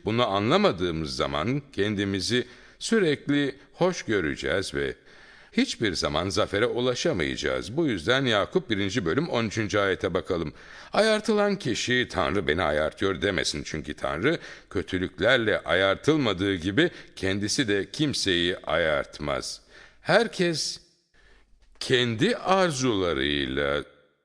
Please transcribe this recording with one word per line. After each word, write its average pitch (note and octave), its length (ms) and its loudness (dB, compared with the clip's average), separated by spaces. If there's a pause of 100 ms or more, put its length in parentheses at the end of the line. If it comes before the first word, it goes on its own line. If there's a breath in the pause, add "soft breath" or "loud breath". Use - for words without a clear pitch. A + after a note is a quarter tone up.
bunu A#2 220 2
anlamadığımız G2 880 2
zaman D#2 460 0 (120)
kendimizi G2 760 0 (320 loud breath)
sürekli C#3+ 760 2 (180 loud breath)
hoş F3 300 0
göreceğiz E2+ 680 -2
ve C#2 220 -2 (560 loud breath)
hiçbir A#2+ 420 0
zaman D#2+ 360 0
zafere G2+ 360 0
ulaşamayacağız. G2+ 1120 -2
Bu E3 100 2
yüzden A#2+ 380 0
Yakup A2 440 0
birinci G2+ 360 -2
bölüm B2 240 0
on A#2 160 0
üçüncü G#2 340 -2
ayete F#2+ 340 0
bakalım. E2+ 400 -2 (400 loud breath)
Ayartılan G#3+ 640 2
kişi B2 560 -2
"Tanrı D#2+ 360 0
beni D#2+ 160 2
ayartıyor." D#2 580 0
demesin. D#2 420 0
Çünkü D2 300 -8
Tanrı F2 460 -2 (300 loud breath)
kötülüklerle F#2+ 880 0
ayartılmadığı G2 960 2
gibi G2+ 360 0 (240 loud breath)
kendisi G2+ 520 -2
de G2+ 240 0
kimseyi F#2 680 0
ayartmaz. D2 1040 -2 (400 loud breath)
Herkes F3 800 0 (1000 soft breath)
kendi B2 580 2
arzularıyla D2 1500 0 (420)